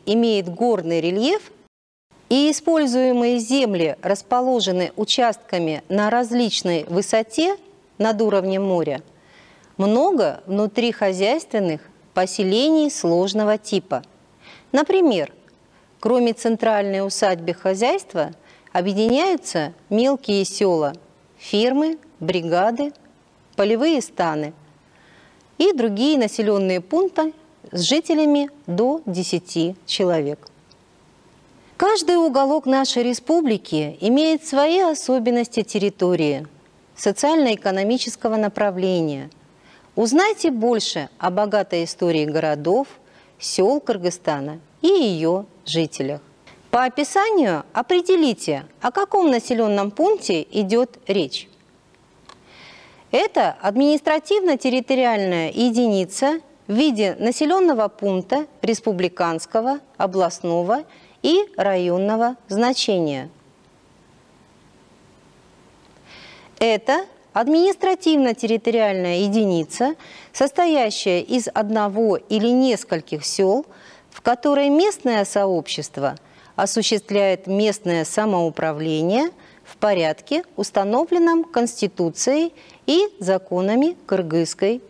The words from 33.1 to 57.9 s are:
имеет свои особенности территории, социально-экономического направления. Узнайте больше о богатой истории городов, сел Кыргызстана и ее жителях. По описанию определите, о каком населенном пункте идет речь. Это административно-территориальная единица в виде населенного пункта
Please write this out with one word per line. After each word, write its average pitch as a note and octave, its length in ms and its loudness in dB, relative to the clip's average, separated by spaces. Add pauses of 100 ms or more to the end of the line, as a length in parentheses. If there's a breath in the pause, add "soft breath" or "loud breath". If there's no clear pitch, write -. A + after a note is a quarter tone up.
имеет D4 440 2
свои D4+ 340 2
особенности B3 840 0
территории, F3 840 0 (520)
социально-экономического A3 1400 0
направления. F#3 920 -2 (680 soft breath)
Узнайте E4 560 2
больше A3 640 -2
о F3+ 140 -2
богатой G3 540 -2
истории E3 400 0
городов, D#3 640 0 (500 soft breath)
сел A#3 400 0
Кыргызстана E3+ 800 -4 (220)
и D#4 60 2
ее G3 580 2 (200)
жителях. D3 560 -4 (480 loud breath)
По A#3+ 140 2
описанию C#4+ 880 0
определите, D4 920 0 (160)
о B3 100 -2
каком F#4+ 400 2
населенном A3 600 0
пункте D4+ 600 0
идет A3+ 560 -2
речь. F#3 400 -2 (1600 loud breath)
Это B3+ 520 0
административно-территориальная B3+ 1900 0
единица A#3 920 0 (260)
в G3+ 80 -4
виде A3 400 0
населенного D4 720 2
пункта G3+ 580 -2 (160)